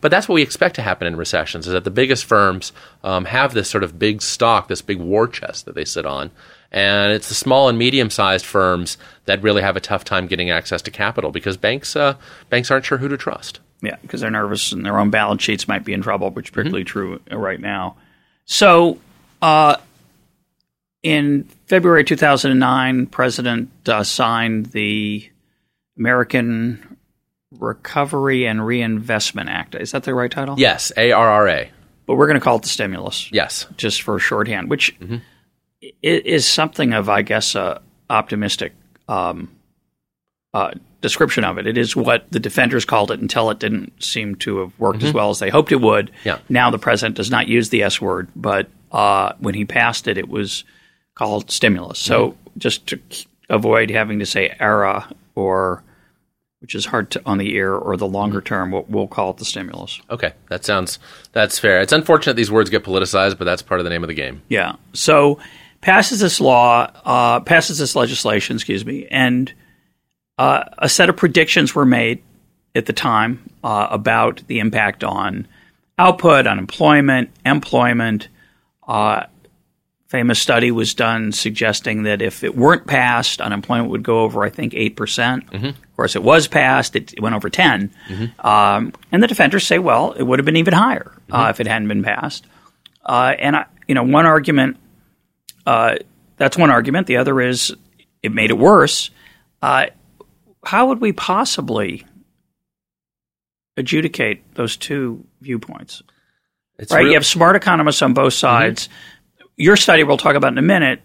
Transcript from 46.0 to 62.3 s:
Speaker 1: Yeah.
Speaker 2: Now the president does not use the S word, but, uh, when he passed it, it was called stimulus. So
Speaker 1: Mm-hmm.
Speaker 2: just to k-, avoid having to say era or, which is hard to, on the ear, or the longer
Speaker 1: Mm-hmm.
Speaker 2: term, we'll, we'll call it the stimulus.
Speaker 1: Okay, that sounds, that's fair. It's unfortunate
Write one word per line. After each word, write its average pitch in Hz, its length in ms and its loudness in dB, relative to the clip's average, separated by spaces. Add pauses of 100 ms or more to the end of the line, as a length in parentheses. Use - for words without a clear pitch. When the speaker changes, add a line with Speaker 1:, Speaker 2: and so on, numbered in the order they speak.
Speaker 1:
Yeah. 90 140 -4 (100)
Speaker 2:
Now 123 220 2
the 117 80 -4
president 113 380 -2
does 107 140 -4
not 120 180 0
use 113 220 0
the 113 120 0
S 101 180 -2
word, 92 360 -4
but, 98 320 -2 (240)
uh, 101 460 2
when 101 160 -4
he 104 100 -4
passed 117 440 -2
it, 98 100 -2
it 95 100 -8
was - 360 -8 (500)
called 104 360 -4
stimulus. 92 480 -2
So 110 320 0
Speaker 1:
Mm-hmm. - 280 -20
Speaker 2:
just - 300 -4
to - 80 -8
k-, - 300 -18 (220)
avoid 110 420 2
having 107 280 -2
to 101 80 -6
say - 340 -2
era 101 480 0 (280)
or, 95 460 -2 (800)
which - 140 -14
is 92 100 -6
hard 110 280 -4
to, - 120 -8
on 101 140 -2
the 98 160 -4
ear, 95 180 -2
or 95 240 -4
the 98 100 -4
longer 101 340 -4
Speaker 1:
Mm-hmm. - 60 -14
Speaker 2:
term, 92 260 -4
we'll, 92 160 -4
we'll 104 200 -4
call 95 220 -4
it 92 80 -8
the - 80 -16
stimulus. - 540 -12 (100)
Speaker 1:
Okay, 98 220 -6 (180)
that 90 160 -10
sounds, 95 320 -4 (340)
that's 107 260 0
fair. 95 220 4
It's 98 120 0
unfortunate 151 420 2